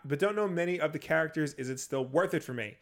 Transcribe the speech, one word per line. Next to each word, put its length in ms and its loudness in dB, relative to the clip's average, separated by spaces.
but 160 -2
don't 160 2
know 140 2
many 320 0
of 100 2
the 80 -4
characters. 540 0
Is 160 -6
it 100 -4
still 240 -2
worth 300 2
it 100 0
for 100 -8
me?" 280 -6